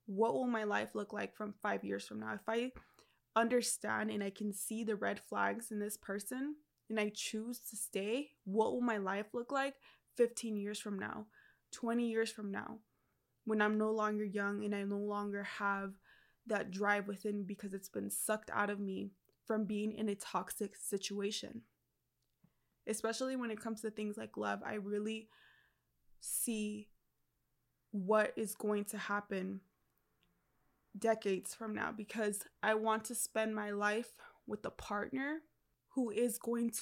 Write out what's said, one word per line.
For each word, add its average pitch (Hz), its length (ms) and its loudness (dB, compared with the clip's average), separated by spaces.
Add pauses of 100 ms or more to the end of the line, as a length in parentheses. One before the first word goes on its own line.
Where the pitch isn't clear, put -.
what 214 280 4
will 254 140 2
my 226 160 2
life 208 300 0
look 208 180 -4
like 208 220 -4
from 208 280 -6
five 202 220 0
years 196 220 -2
from 214 140 -8
now? 220 140 -4
If 196 140 -6
I 240 240 0 (640)
understand 220 760 4
and 208 120 0
I 196 80 0
can 208 220 -4
see 214 320 -4
the 208 120 0
red 196 240 0
flags 202 500 0
in 214 80 -2
this 208 180 -2
person 254 600 -4 (340)
and 220 80 0
I 208 160 2
choose 226 460 -4 (100)
to 208 60 -12
stay, 220 540 -2 (140)
what 208 280 4
will 247 100 2
my 226 160 4
life 196 340 0
look 240 200 -4
like 277 240 0 (400)
fifteen 233 400 4
years 208 240 -2
from 208 180 -4
now, 214 280 -4 (440)
twenty 233 400 2
years 220 220 2
from 208 180 -6
now, 208 280 -4 (680)
when 214 180 4
I'm 214 160 6
no 214 140 4
longer 208 320 2
young 202 400 0
and 208 100 2
I 202 80 0
no 202 160 0
longer 202 460 0
have 196 480 0 (560)
that 196 240 0
drive 202 340 2
within 208 320 -4
me 196 60 -2
because 196 280 -6
it's 196 160 -8
been 202 220 -4
sucked - 420 -2
out 208 180 2
of 202 100 -4
me 196 320 -4 (340)
from 220 180 2
being 208 280 0
in 214 160 -2
a 202 60 0
toxic - 640 -4
situation? 202 840 -4 (1200)
Especially 226 500 0
when 240 140 -2
it 214 100 -4
comes 220 200 -4
to 220 100 -2
things 214 260 -4
like 220 200 -10
love, 208 280 0
I - 100 -4
really 208 540 -4 (920)
see 208 680 -2 (1040)
what 208 440 4
is 220 180 -2
going 208 320 2
to 208 120 -6
happen 196 600 -2 (1400)
decades 202 560 2
from 220 200 -6
now - 160 0
because 208 540 -2 (180)
I 220 120 6
want 220 300 2
to 240 100 -6
spend 220 400 0
my 208 160 -2
life 208 460 0 (300)
with 214 200 -6
a - 40 -2
partner 269 720 -2 (520)
who 240 160 2
is 226 280 2
going 233 320 2 (120)